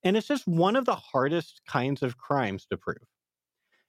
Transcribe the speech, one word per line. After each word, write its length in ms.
And 120
it's 120
just 180
one 300
of 80
the 100
hardest 720
kinds 360
of 160
crimes 520
to 60
prove. 220